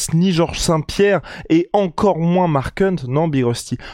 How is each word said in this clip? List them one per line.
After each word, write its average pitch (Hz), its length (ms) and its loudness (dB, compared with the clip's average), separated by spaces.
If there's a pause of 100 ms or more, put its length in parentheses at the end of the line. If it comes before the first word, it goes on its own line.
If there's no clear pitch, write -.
(140)
ni 180 180 2
Georges 165 280 0
Saint-Pierre, 175 600 0 (280)
et 170 240 2
encore 190 460 0
moins 175 280 2
Mark 139 320 -2
Hunt. 185 280 0
Non, 147 200 0
Big 139 160 0
Rusty, 120 340 -4 (160)